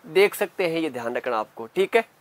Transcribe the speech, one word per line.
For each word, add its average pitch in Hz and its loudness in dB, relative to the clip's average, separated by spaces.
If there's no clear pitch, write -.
देख 185 4
सकते 196 -2
हैं, 165 0
ये 160 -2
ध्यान 120 -6
रखना 120 -2
आपको, 113 -8
ठीक 190 -2
है। 226 2